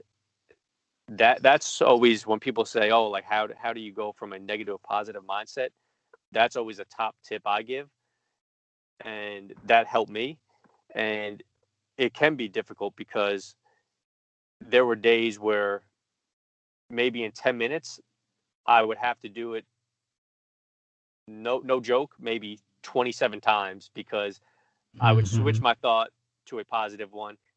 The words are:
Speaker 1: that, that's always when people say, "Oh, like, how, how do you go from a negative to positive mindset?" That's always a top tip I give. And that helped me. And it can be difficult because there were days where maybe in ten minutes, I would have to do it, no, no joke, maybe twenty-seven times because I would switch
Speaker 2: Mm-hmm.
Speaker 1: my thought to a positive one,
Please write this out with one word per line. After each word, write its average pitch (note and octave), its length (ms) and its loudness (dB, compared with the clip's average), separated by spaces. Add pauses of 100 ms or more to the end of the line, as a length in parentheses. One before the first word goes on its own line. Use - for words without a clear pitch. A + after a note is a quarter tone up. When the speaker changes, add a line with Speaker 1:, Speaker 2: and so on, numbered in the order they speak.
(1080)
Speaker 1:
that, A2+ 340 4
that's - 380 4
always A#2+ 460 6
when G#2+ 140 0
people A2+ 240 -2
say, G#2+ 260 0
"Oh, A2+ 180 4
like, G2+ 160 -6
how, G#2+ 320 -2
how A#2 160 -6
do A2+ 80 -10
you G#2+ 120 -12
go G#2 200 -8
from G#2 200 -14
a F#2+ 60 -12
negative G2+ 360 -8
to F#2 40 -10
positive G#2 460 -6
mindset?" A2 440 -8 (640)
That's A#2 240 2
always A2 220 -8
a G2 80 -12
top A2+ 280 -8 (100)
tip G#2+ 220 -10
I G#2 160 0
give. C3 260 -10 (1160)
And G#2 500 -12 (100)
that A2+ 220 6
helped A2+ 240 -2
me. A#2+ 280 -8 (560)
And G#2+ 480 -4 (540)
it B2 160 0
can D3+ 240 2
be A#2 120 -6
difficult G2+ 480 -8
because G2+ 580 -4 (1080)
there A#2+ 240 4
were A#2 120 0
days A2+ 420 2
where G#2 440 0 (1080)
maybe A#2+ 340 0
in G#2+ 80 -6
ten B2+ 240 -2
minutes, C3 440 -6 (640)
I A#2 160 6
would A2 160 -2
have A#2+ 220 -4
to A2 80 -14
do A#2 260 -8
it, A2 100 -8 (1600)
no, A2+ 360 -4
no B2+ 160 0
joke, B2 380 -2
maybe A2 400 -6 (240)
twenty-seven B2 580 -2
times G2 540 -2
because G#2 460 -6 (600)
I A2+ 120 6
would A2 140 6
switch A2 300 2
Speaker 2:
Mm-hmm. A2+ 80 0
Speaker 1:
my A#2 100 4
thought A2+ 360 0 (360)
to B2 120 -12
a G#2 60 -8
positive G#2 480 -6
one, G#2 240 -12 (200)